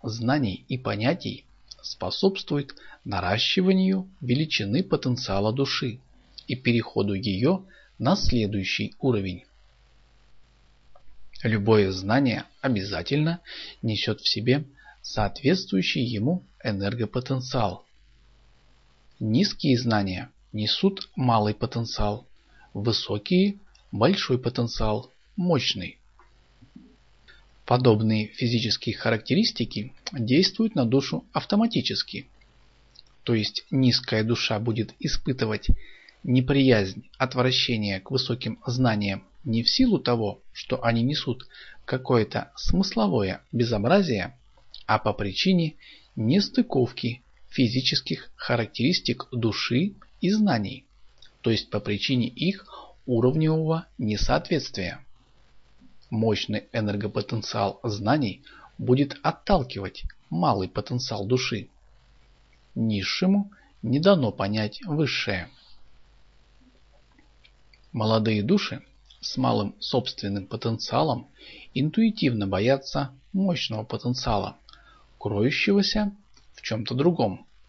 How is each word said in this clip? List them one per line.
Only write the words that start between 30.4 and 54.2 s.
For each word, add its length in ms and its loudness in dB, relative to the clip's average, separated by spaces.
на 100 2
душу 480 0
автоматически. 960 -2
То 120 0
есть 360 -2
низкая 540 2
душа 340 0
будет 400 -2
испытывать 720 -2
неприязнь, 880 4
отвращение 800 0
к 100 -14
высоким 560 -4
знаниям 580 0
не 180 0
в 80 2
силу 280 4
того, 420 -2
что 240 -4
они 180 2
несут 460 -4
какое-то 680 0
смысловое 880 0
безобразие, 880 0
а 140 2
по 160 0
причине 640 0
нестыковки 1080 0
физических 880 0
характеристик 960 -2
души 640 0
и 100 2
знаний, 540 0
то 100 2
есть 200 0
по 100 -2
причине 480 0
их 380 -4
уровневого 800 2
несоответствия. 1080 -2